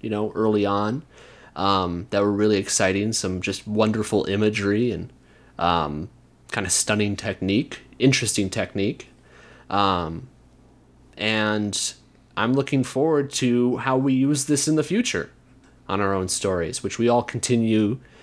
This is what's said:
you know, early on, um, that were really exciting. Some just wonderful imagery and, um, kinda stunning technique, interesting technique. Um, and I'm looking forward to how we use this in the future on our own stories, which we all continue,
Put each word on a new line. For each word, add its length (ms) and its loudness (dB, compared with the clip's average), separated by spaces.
you 80 -8
know, 240 -2
early 320 2
on, 380 0
um, 540 0
that 120 2
were 100 2
really 240 2
exciting. 560 0
Some 300 -4
just 240 -6
wonderful 600 2
imagery 640 2
and, 220 -6
um, 500 0
kinda 180 -4
stunning 460 0
technique, 640 -2
interesting 520 2
technique. 580 -4
Um, 580 0
and 800 -2
I'm 160 0
looking 320 0
forward 480 0
to 460 2
how 180 0
we 160 2
use 320 2
this 240 0
in 80 2
the 80 2
future 460 -2
on 120 -2
our 140 0
own 140 -2
stories, 540 -2
which 160 -6
we 100 2
all 140 4
continue, 760 0